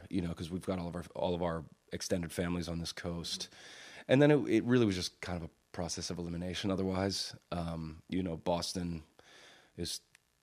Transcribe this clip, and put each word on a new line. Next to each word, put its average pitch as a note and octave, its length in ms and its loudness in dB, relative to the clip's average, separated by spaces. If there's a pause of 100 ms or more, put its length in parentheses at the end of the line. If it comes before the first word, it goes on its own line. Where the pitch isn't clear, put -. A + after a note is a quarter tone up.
you F#2+ 120 0
know, E2+ 120 -2
'cause E2+ 160 -6
we've F2 160 -6
got F#2 140 -2
all E2+ 80 -4
of E2 80 -6
our, E2+ 80 -6 (120)
all F2+ 200 2
of E2+ 60 0
our E2 240 0 (260)
extended F2 400 -2
families F2 380 -2
on E2+ 100 -2
this E2+ 140 -6
coast. - 560 -6 (580)
And C3 140 8
then D3 100 10
it, D3 60 8 (100)
it A2 160 6
really A#2+ 220 6
was G2 100 4
just - 240 -4
kind F2 180 -4
of E2 120 -6
a - 0 - (240)
process F2 360 -4
of F2 80 -4
elimination F2 540 -2
otherwise. F#2+ 640 0 (160)
Um, E2 560 -4
you F#2 160 0
know, E2 140 -2
Boston E2+ 640 -2 (720)
is F2 220 -4 (440)